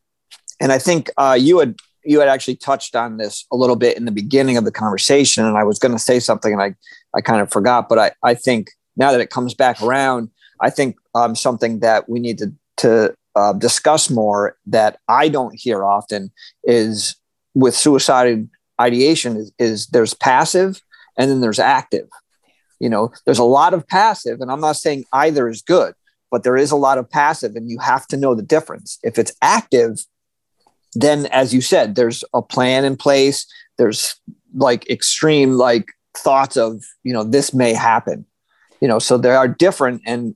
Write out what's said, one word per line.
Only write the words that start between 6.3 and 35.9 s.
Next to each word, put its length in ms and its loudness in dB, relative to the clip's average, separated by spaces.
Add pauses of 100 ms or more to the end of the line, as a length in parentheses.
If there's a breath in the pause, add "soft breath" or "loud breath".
and 80 -2
I, 140 -4 (400 loud breath)
I 60 -2
kind 200 0
of 100 -4
forgot, 380 0
but 80 4
I, 140 2 (100)
I 140 2
think 340 -2 (260)
now 160 2
that 100 2
it 80 -6
comes 240 -6
back 280 0
around, 480 -2 (300 soft breath)
I 100 0
think, 280 -4 (180)
um, 200 0
something 440 -4
that 300 0
we 100 -6
need 200 -6
to, 140 -8 (240)
to, 380 2 (200)
uh, 180 2
discuss 560 0
more 560 0
that 420 0
I 220 2
don't 260 -4
hear 280 -4
often 480 -4 (320 loud breath)
is 520 0 (380)
with 220 2
suicide 720 2 (320)
ideation 560 0
is, 220 -10
is 280 -2
there's 280 0
passive 680 0 (360 soft breath)
and 120 0
then 120 0
there's 180 -2
active. 480 -2 (720)
You 100 -2
know, 220 -2 (140 loud breath)
there's 120 2
a 60 2
lot 320 4
of 120 -8
passive, 540 -2
and 100 -8
I'm 100 -6
not 140 0
saying 380 -4
either 340 0
is 140 -8
good, 320 0 (380)
but 120 -4
there 140 2
is 140 0
a 40 0
lot 220 2
of 120 -6
passive, 460 -2
and 140 -12
you 100 -10
have 280 -2
to 100 -6
know 180 0
the 80 -6
difference. 600 -4
If 160 -4
it's 220 -4
active, 580 0 (920)
then, 340 0
as 260 0
you 80 2
said, 340 0
there's 280 -2 (100)
a 80 0
plan 440 0
in 120 -2
place. 500 0 (300 loud breath)
There's, 380 -2 (400)
like, 340 0
extreme, 640 0
like, 380 0 (240)